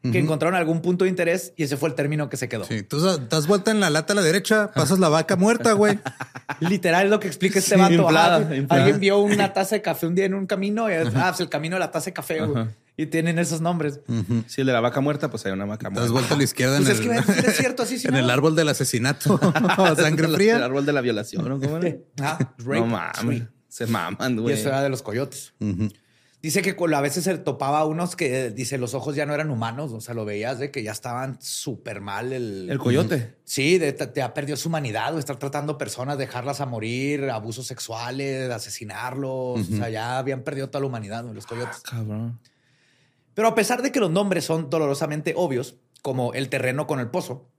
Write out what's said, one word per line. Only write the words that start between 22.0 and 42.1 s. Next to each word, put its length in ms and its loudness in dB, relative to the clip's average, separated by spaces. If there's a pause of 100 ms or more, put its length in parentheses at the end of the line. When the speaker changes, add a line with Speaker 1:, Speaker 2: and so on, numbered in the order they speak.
Speaker 1:
Ah, 180 -2 (200)
Speaker 3:
No 140 -14
Speaker 1:
Rape 140 2
Speaker 3:
mames. 400 -4
Speaker 1:
Tree. 220 -2 (200)
Speaker 3:
Se 180 -8
maman, 500 -2
Speaker 1:
Y 40 -2
Speaker 3:
güey. 180 0
Speaker 1:
eso 120 -4
era 120 0
de 60 0
los 140 -4
coyotes. 580 -8
Speaker 2:
Ujú. 280 -2 (540)
Speaker 1:
Dice 200 0
que 140 -2
cu-, 160 0
a 80 2
veces 240 -2
se 140 0
topaba 460 -2
unos 320 -2
que, 340 -2
dice, 280 -6
los 160 -4
ojos 220 -6
ya 100 -2
no 80 -2
eran 160 -2
humanos, 420 -6
o 80 -10
sea, 140 -12
lo 100 -6
veías 360 -4
de 120 -6
que 120 -6
ya 80 -6
estaban 480 -8
súper 600 -10
mal 320 -6
el 380 -6
Speaker 3:
¿El 80 -2
coyote? 640 0
Speaker 1:
Sí, 340 2
de, 140 0
te, 220 -8
ya 200 -4
perdió 220 -6
su 120 -6
humanidad, 460 -2
o 40 -4
estar 180 -6
tratando 420 -6
personas, 380 -6
dejarlas 440 -6
a 60 -4
morir, 640 -4
abusos 360 -8
sexuales, 840 -6
asesinarlos, 1120 -6
Speaker 2:
Ujú. 120 -4
Speaker 1:
o 40 -2
sea, 120 -4
ya 280 -4
habían 240 -4
perdido 280 -6
toda 100 -4
la 60 0
humanidad, 380 -8
güey, 100 -12
los 120 -14
coyotes. 400 -8
Speaker 3:
Ah, 100 -14
cabrón. 420 -6 (960)